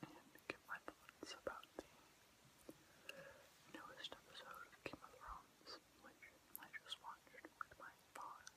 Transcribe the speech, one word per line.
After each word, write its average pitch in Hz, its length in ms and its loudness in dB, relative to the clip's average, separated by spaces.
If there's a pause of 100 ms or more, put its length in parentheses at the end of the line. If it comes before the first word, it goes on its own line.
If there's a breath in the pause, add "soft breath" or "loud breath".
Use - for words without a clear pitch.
and - 480 -2
give - 180 6
my - 160 6
thoughts - 560 0
about - 240 6 (140)
the - 80 0 (1900 loud breath)
newest - 400 2
episode - 560 0
of - 160 -8
Game - 160 6
of - 160 -4
Thrones, - 540 0 (340)
which - 200 -6 (360)
I - 60 0 (100)
just - 240 4
watched - 320 0
with - 480 2
my - 120 0 (200)
father. - 440 2